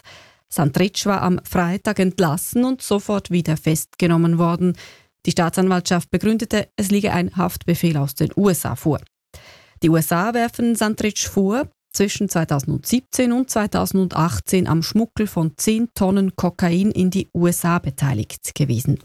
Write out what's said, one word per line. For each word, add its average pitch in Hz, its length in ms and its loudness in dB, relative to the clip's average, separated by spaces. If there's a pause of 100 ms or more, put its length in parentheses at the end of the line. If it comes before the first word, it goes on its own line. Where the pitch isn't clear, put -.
(520)
Santrich 180 540 0
war 202 160 0
am 180 220 2
Freitag 190 560 -2
entlassen 185 640 0
und 262 180 -2
sofort - 480 -2
wieder 165 260 0
festgenommen 170 800 2
worden. 170 400 0 (480)
Die - 60 0
Staatsanwaltschaft 180 800 0
begründete, 214 640 0
es 196 140 -4
liege 202 220 2
ein 175 240 -2
Haftbefehl 175 600 0
aus 143 180 -2
den - 220 -2
U 196 140 4
S - 160 -2
A 127 100 -4
vor. 147 240 0 (840)
Die 170 60 4
U 165 80 6
S 160 160 0
A 196 220 0
werfen 233 400 0
Santrich 214 520 -2
vor, 202 420 0 (240)
zwischen 202 360 0
zweitausendsiebzehn 160 1040 -2
und 254 160 0
zweitausendachtzehn 185 1160 0
am 165 160 0
Schmuggel 214 440 -2
von 160 300 -2
zehn 220 380 0
Tonnen 196 420 0
Kokain 180 540 0
in 185 200 0
die 185 220 -2
U 170 140 2
S 175 180 0
A 175 140 2
beteiligt - 760 -4
gewesen 127 500 0